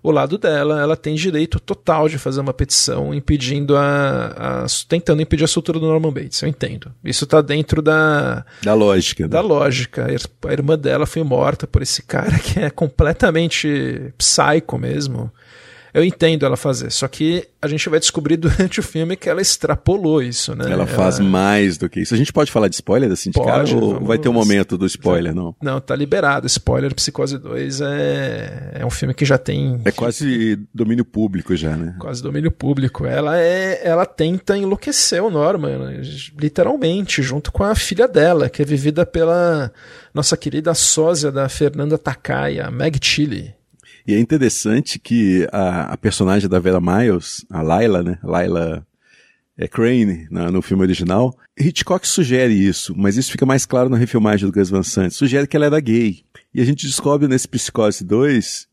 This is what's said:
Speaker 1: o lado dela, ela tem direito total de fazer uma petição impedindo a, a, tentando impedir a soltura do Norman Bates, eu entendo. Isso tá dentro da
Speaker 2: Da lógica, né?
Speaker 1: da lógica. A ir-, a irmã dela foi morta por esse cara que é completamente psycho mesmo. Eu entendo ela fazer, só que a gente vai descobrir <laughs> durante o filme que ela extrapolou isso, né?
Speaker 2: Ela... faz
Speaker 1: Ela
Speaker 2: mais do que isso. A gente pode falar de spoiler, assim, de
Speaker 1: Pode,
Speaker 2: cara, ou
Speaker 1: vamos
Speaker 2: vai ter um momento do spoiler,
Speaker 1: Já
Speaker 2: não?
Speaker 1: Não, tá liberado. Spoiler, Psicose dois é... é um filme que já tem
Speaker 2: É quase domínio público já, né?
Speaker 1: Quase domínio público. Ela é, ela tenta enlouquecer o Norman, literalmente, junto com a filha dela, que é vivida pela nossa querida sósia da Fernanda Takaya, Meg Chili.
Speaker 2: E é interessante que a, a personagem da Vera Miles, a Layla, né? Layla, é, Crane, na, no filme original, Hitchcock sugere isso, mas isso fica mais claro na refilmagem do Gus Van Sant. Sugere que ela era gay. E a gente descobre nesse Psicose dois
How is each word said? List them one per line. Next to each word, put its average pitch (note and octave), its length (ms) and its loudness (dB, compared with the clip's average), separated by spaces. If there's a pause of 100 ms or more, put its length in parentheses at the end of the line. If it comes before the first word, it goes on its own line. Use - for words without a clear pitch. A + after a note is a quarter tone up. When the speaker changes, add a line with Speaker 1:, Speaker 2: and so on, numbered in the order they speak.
Speaker 1:
o D#3+ 80 0
lado C#3+ 260 0
dela, D3+ 440 0
ela D#3 140 0
tem D#3 200 -6
direito D#3+ 440 -2
total D#3 480 0
de D#3 120 -2
fazer C3+ 200 -4
uma C3+ 140 -4
petição C#3 580 -2
impedindo C#3+ 640 0
a, C3 880 0
a, - 20 -4 (220)
tentando E3 340 2
impedir D#3+ 240 2
a - 20 0
soltura D#3+ 320 -2
do D#3+ 80 0
Norman D#3+ 260 2
Bates, C#3 300 -8
eu - 40 -2
entendo. C3 440 -6 (120)
Isso - 220 -2
tá D#3 160 6
dentro D3 400 0
da D3+ 640 2 (160)
Speaker 2:
Da G#2+ 140 2
lógica, G2 480 2
né? D#2+ 60 -2
Speaker 1:
da D#3+ 120 2
lógica. C#3+ 640 0
A B2+ 60 -2
ir-, - 180 -6 (180)
a C#3+ 60 -2
irmã D3 240 2
dela C#3 300 0
foi D#3+ 160 -4
morta C3+ 420 0
por - 160 0
esse - 220 -4
cara - 340 -2
que - 220 -2
é D3+ 100 0
completamente D3 1500 0
psycho D3 600 2
mesmo. B2+ 540 -6 (640)
Eu D#3+ 80 4
entendo D#3+ 420 2
ela C3 120 0
fazer, B2 340 -4
só - 160 -2
que E3 400 -2 (140)
a D3+ 80 -4
gente D#3 180 -2
vai C#3+ 140 2
descobrir D#3 340 0
<laughs> - 0 -
durante F#3 460 0
o - 20 -6
filme E3 320 -4
que F#3 140 -6
ela E3+ 120 -2
extrapolou D#3+ 800 2
isso, B2 320 -4
né? - 160 -4
Speaker 2:
Ela... F#2 160 2
faz F#2 360 2
Speaker 1:
Ela G2 80 4
Speaker 2:
mais G2 480 2
do F2+ 120 -4
que F2+ 120 -4
isso. A#2+ 120 -2
A A2+ 40 2
gente - 160 0
pode D3+ 180 2
falar G#2+ 160 2
de F2+ 80 -2
spoiler, A#2+ 340 0
assim, F2+ 200 -2
de - 100 -6
Speaker 1:
Pode, B2 100 2 (220)
Speaker 2:
cara, A#2 100 2
ou G#2 120 2
Speaker 1:
vamos - 120 -4
Speaker 2:
vai A2+ 120 2
ter B2+ 100 0
um A#2+ 60 4
momento G2+ 440 2
do F#2+ 100 0
spoiler, E2+ 440 0
Speaker 1:
Já - 20 -4
Speaker 2:
não? F2 300 -6
Speaker 1:
Não, C3+ 160 -2
tá C3+ 160 -4
liberado. C#3+ 520 0
Spoiler, C3 460 0
Psicose C#3 440 -4
dois C3+ 420 -8
é... C#3 1000 -6
é A#2+ 40 -6
um A#2+ 40 -4
filme C3 240 -4
que - 100 -2
já C3+ 140 4
tem C3+ 480 -2
Speaker 2:
É G2+ 80 2
quase A#2 680 -2 (140)
domínio A#2 320 0
público F#2+ 500 -2
já, D#2 220 -2
né? E2+ 200 -6
Speaker 1:
Quase B2 240 -10
domínio D3 300 -2
público. C3+ 540 -2
Ela D3 340 0
é, F#3 420 0
ela E3+ 240 2
tenta F#3 520 -2
enlouquecer G3 680 0
o A3+ 60 0
Norman, C#3+ 720 -2 (360)
literalmente, F3 840 0
junto C3 300 -4
com G3+ 100 0
a G#3 100 2
filha G#3+ 320 2
dela, D#3 440 4
que - 120 -4
é C#3+ 40 2
vivida D3 400 0
pela E3 640 0 (420)
nossa D3 220 0
querida D#3 380 -2
sósia D#3 580 2
da C3+ 160 -2
Fernanda D3 500 0
Takaya, C#3 720 -6
Meg C#3 320 -2
Chili. A2 540 -2 (520)
Speaker 2:
E G#2 60 2
é G#2 60 4
interessante A#2+ 800 0
que F#2+ 520 2
a, F2+ 420 -2
a - 40 -10
personagem G2 500 0
da F#2 120 2
Vera F#2 200 2
Miles, F#2 720 0
a E2 140 -6
Layla, F2+ 400 2
né? F2+ 200 -4
Layla, F2 600 -2 (720)
é, E2+ 100 -6
Crane, A2 600 0
na, F2 220 -4
no F#2 100 0
filme F#2+ 220 0
original, F#2 520 2 (240)
Hitchcock F3+ 480 0
sugere B2+ 460 2
isso, F#2+ 420 0
mas G2 220 2
isso C3 140 -2
fica - 160 0
mais C3+ 180 2
claro B2+ 240 0
na B2 80 2
refilmagem G#2+ 500 2
do F#2 60 -2
Gus G2 160 2
Van F#2+ 140 0
Sant. F#2 260 0
Sugere C#3 380 0
que D#3 100 -2
ela D3 80 2
era D3 140 2
gay. A2+ 440 0 (300)
E B2+ 80 -2
a A#2 40 4
gente C#3 200 0
descobre C#3+ 420 0
nesse B2+ 200 0
Psicose - 560 -2
dois A2+ 680 0